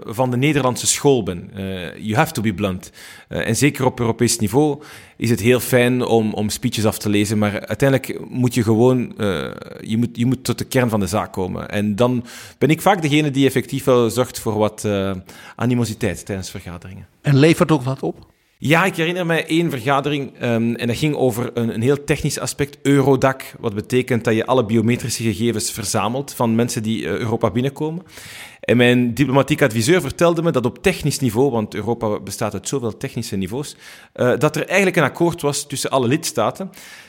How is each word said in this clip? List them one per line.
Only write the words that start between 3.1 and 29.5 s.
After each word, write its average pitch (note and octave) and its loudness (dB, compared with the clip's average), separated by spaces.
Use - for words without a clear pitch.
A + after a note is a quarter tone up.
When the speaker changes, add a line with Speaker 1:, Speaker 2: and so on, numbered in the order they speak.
Speaker 1:
Eh, - -4
en A2+ 0
zeker C3+ 2
op B2 0
Europees A2+ 0
niveau C#3 0
is A2+ -2
het A2+ 2
heel A#2+ 4
fijn B2 2
om, G#2+ 2
om G#2+ -2
speeches - -4
af G#2+ 0
te - -4
lezen, G#2 2
maar G#2 -2
uiteindelijk A2 0
moet B2 0
je B2 2
gewoon, A#2 2
eh, E2 -2
je A2 -4
moet, A#2 2
je A#2+ 0
moet B2+ 0
tot A#2 0
de G#2+ -4
kern B2 2
van G#2+ 0
de F#2+ 0
zaak F2+ -2
komen. F2+ -6
En G#2 -2
dan A#2+ 2
ben B2+ 4
ik D#3+ 2
vaak F#3 2
degene D3+ 2
die C3+ 4
effectief C3 -2
wel B2 4
zorgt - -2
voor G#2+ -4
wat, G#2 -2
eh, G2 -2
animositeit A#2 -2
tijdens F#2+ -8
vergaderingen. F#2 -14
Speaker 2:
En C#3 4
levert D#3+ 6
ook C#3 2
wat C3 -6
op? - -8
Speaker 1:
Ja, E3 2
ik G3 -2
herinner F3 -2
mij E3 0
één D#3+ 0
vergadering, C#3 -2
ehm, A#2 0
en - -6
dat A#2 -2
ging D3+ 0
over A#2+ 0
een, A#2 -2
een A2 -4
heel C#3 2
technisch D3 -2
aspect, - -6
Eurodac, C3+ 4
wat G#2+ -4
betekent A#2 -2
dat A#2 2
je A2 0
alle B2 2
biometrische A2+ 0
gegevens A2 -2
verzamelt A2+ -4
van A#2 2
mensen A#2+ 0
die, G#2+ -2
eh, F2 -2
Europa A2+ 0
binnenkomen. C#3 -4
En - 2
mijn B2 4
diplomatiek C#3 2